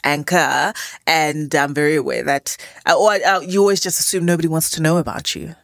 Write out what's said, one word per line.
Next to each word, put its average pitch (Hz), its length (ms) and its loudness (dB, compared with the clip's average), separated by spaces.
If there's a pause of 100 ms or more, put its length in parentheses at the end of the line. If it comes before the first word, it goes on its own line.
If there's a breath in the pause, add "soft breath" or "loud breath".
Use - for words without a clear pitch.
anchor. 147 680 0 (340 loud breath)
And 151 480 0
I'm 143 180 0
very 147 220 2
aware 131 280 -2
that, 139 340 -4 (280 loud breath)
uh, 170 140 4
or, 208 140 6
uh, 190 260 2
you 180 220 -2
always 202 180 4
just 180 220 -4
assume 175 240 0
nobody 170 240 2
wants 160 220 -2
to 160 100 -4
know 160 160 4
about - 380 -4
you. 160 280 -12